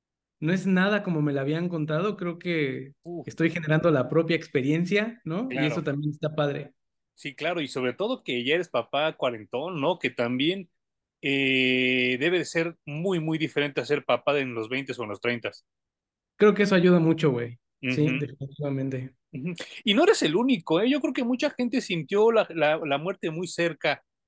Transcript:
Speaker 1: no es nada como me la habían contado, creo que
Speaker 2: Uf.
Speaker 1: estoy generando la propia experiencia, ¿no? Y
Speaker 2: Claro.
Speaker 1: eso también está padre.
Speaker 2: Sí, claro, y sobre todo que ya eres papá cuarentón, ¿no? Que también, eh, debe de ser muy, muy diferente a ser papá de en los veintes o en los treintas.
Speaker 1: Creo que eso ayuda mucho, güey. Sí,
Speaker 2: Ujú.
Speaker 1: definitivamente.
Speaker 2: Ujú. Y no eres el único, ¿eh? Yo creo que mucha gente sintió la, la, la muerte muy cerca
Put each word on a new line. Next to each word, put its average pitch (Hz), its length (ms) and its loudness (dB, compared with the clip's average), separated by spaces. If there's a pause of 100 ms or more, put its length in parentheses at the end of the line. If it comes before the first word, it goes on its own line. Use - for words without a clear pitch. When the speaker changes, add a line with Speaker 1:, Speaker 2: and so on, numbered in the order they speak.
(400)
Speaker 1:
no 156 140 0
es 185 140 0
nada 196 360 2
como 165 180 0
me 147 120 2
la 139 80 0
habían 160 280 -2
contado, 160 480 -2
creo 175 220 -6
que 139 540 -4 (100)
Speaker 2:
Uf. 170 220 -12
Speaker 1:
estoy 165 260 0
generando 160 400 2
la 131 180 2
propia 160 280 2
experiencia, 175 880 0
¿no? 196 260 -4
Y 135 160 -2
Speaker 2:
Claro. - 0 -
Speaker 1:
eso 147 160 -2
también 147 280 -2
está 151 240 -6
padre. 143 380 -2 (400)
Speaker 2:
Sí, 151 220 -12
claro, 175 260 -2
y 139 60 -4
sobre 127 260 -2
todo 220 300 -4
que 123 200 -2
ya 139 120 2
eres 175 140 -2
papá 139 460 -2
cuarentón, 131 640 -4
¿no? 170 200 0
Que 127 100 -2
también, 139 600 -2 (520)
eh, 127 960 2
debe 175 200 2
de 143 60 -2
ser 165 400 -4
muy, 170 360 -2
muy 160 160 -2
diferente 147 440 -2
a 117 40 -8
ser 139 200 0
papá 131 280 2
de 143 80 2
en 127 120 -6
los 113 160 -6
veintes 131 300 -6
o 120 40 -6
en 104 60 -6
los 98 120 -10
treintas. 117 440 -4 (720)
Speaker 1:
Creo 208 160 6
que 202 100 2
eso 196 120 4
ayuda 180 240 8
mucho, 160 320 4
güey. 120 280 -6 (280)
Sí, 147 220 2
Speaker 2:
Ujú. - 80 0
Speaker 1:
definitivamente. 135 960 -6 (180)
Speaker 2:
Ujú. 156 200 -8 (300)
Y 202 100 4
no 262 100 6
eres 403 200 6
el 151 120 2
único, 202 460 2
¿eh? 240 80 2
Yo 277 120 2
creo 294 120 -2
que 269 100 -2
mucha 254 280 0
gente 247 300 -2
sintió 196 500 2
la, 214 200 4
la, 156 260 2
la 147 200 -2
muerte 170 340 -6
muy 170 160 -6
cerca 160 560 -2 (240)